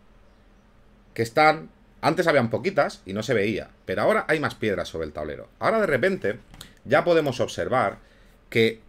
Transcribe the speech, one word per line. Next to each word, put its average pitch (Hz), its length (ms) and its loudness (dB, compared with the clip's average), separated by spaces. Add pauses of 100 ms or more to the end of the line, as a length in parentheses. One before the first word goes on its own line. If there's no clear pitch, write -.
(1120)
que - 80 -4
están... 156 480 2 (320)
Antes 160 260 2
habían 135 220 4
poquitas 151 560 -2
y 92 80 -10
no 107 100 -4
se 127 120 0
veía, 101 340 -2 (160)
pero 95 160 -4
ahora 196 260 0
hay 156 120 0
más 131 160 -4
piedras 90 340 -2
sobre 80 160 -6
el 73 80 -12
tablero. 76 340 -10 (120)
Ahora 196 200 0
de 208 80 0
repente 143 520 -2 (460)
ya 151 200 4
podemos 160 340 2
observar 101 600 -2 (500)
que 113 400 2